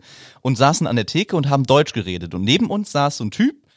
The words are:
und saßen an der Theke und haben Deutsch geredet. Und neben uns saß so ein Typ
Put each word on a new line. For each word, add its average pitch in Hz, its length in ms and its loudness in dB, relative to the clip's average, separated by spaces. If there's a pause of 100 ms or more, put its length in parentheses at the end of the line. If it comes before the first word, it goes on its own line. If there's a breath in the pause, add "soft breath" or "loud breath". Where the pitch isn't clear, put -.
(420 loud breath)
und 127 160 0
saßen 147 300 2
an 120 80 -2
der 113 100 0
Theke 185 300 -2
und 143 140 0
haben 139 160 2
Deutsch 143 280 4
geredet. 90 400 -6
Und 92 80 -4
neben 160 300 0
uns 208 200 -4
saß 143 260 -2
so 113 80 -6
ein 107 40 -4
Typ 247 280 0 (200)